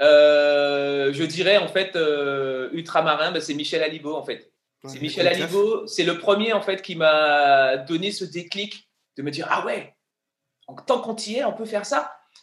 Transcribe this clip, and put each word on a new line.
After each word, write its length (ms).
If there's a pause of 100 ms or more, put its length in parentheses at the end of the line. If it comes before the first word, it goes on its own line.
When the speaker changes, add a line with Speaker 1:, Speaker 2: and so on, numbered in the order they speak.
Speaker 1:
euh, 1120
je 100
dirais, 340
en 100
fait, 280
euh, 760
ultramarin, 580
bah, 100
c'est 120
Michel 300
Alibo, 320
en 80
fait. 280 (320)
Speaker 2:
Ouais, 60
Speaker 1:
C'est 60
Speaker 2:
la 60
Speaker 1:
Michel 240
Speaker 2:
grande 120
classe. 160
Speaker 1:
Alibo, 340
c'est 160
le 140
premier, 360
en 80
fait, 200
qui 140
m'a 800
donné 340
ce 140
déclic 640 (280)
de 60
me 80
dire, « 200
Ah 140
ouais, 280 (760)
donc, 180
tant 140
qu'on 160
y 220
est, 80
on 80
peut 120
faire 200
ça. » 280 (300)